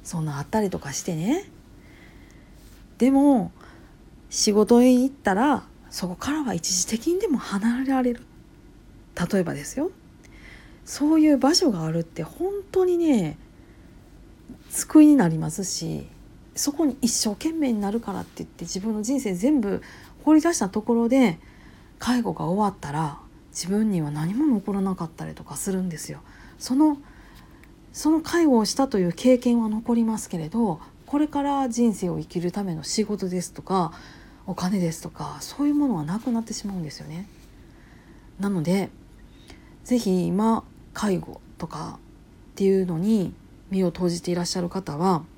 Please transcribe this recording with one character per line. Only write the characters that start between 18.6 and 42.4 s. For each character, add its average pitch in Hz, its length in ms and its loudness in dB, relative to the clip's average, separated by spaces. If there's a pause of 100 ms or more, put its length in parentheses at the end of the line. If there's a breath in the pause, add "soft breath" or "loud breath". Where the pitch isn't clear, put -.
自 170 160 -8
分 220 140 -4
の 214 100 -4
人 262 160 -2
生 196 160 -2
全 254 240 2
部 196 220 -2 (420 loud breath)
放 302 100 6
り 311 80 8
出 339 120 2
し - 60 -2
た 190 100 0
と 214 120 -4
こ 233 140 0
ろ 233 140 2
で、 233 300 4 (600 loud breath)
介 247 220 0
護 202 120 -2
が 160 120 -6
終 185 160 0
わ 202 80 2
っ 190 100 -10
た 143 140 -10
ら 151 260 -4 (320)
自 - 160 -10
分 214 240 0
に 175 100 0
は 147 100 -4
何 156 220 -4
も 294 140 0
残 208 260 0
ら 196 80 0
な 190 140 -2
か 175 100 -8
っ 160 100 -10
た 160 120 -10
り 156 80 -12
と - 80 -16
か - 140 -14
す - 140 -6
る 190 100 -2
ん 185 80 -4
で 156 80 -8
す - 120 -12
よ。 - 120 -14 (360 loud breath)
そ - 160 -6
の、 294 240 4 (960 loud breath)
そ - 200 0
の 320 100 2
介 339 240 2
護 262 140 6
を 208 60 2
し - 100 -4
た 269 120 2
と 233 100 -2
い 180 80 2
う 170 80 -2
経 254 240 4
験 240 220 2
は 220 80 0
残 226 280 -2
り 233 100 2
ま 220 120 -2
す - 120 -10
け 185 80 -6
れ 156 100 -6
ど、 208 320 -2 (260 loud breath)
こ 285 140 -2
れ 302 80 2
か 285 160 -4
ら 277 260 0
人 233 240 2
生 180 160 -4
を 156 80 -4
生 156 100 -8
き - 120 -6
る 175 140 -4
た 202 100 -6
め 180 120 -4
の 156 80 -10
仕 - 200 -2
事 196 240 -4
で 180 140 -4
す - 100 -10
と - 100 -16
か、 180 300 0 (560 loud breath)
お 185 80 -6
金 185 240 -2
で 170 120 0
す - 120 -12
と 170 60 -12
か、 151 320 -12
そ - 240 -6
う - 20 2
い 294 40 2
う 285 40 0
も 294 140 2
の 214 60 -2
は 151 100 -4
な 175 140 -4
く 247 120 -4
な 226 80 0
っ 220 40 -6
て 226 100 -10
し - 120 -10
ま 202 80 -8
う 185 40 -6
ん 170 60 -6
で 147 60 -8
す - 120 -16
よ 147 60 -16
ね。 170 200 -12 (1120 loud breath)
な 196 100 -2
の 185 140 -2
で、 180 260 0 (920 loud breath)
ぜ 247 140 0
ひ 185 300 0
今、 214 360 0 (300)
介 196 240 -2
護 - 240 -12 (160)
と - 80 -8
か 165 320 -12 (540)